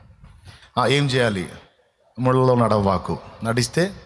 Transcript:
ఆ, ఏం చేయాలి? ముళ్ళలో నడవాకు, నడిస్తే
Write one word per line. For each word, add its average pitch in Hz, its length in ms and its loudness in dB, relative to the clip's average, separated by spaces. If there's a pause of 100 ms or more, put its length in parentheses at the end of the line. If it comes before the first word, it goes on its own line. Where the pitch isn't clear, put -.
(800)
ఆ, 120 80 0
ఏం 143 200 2
చేయాలి? 117 440 0 (680)
ముళ్ళలో 127 360 2
నడవాకు, 98 640 0 (260)
నడిస్తే 127 480 -2 (140)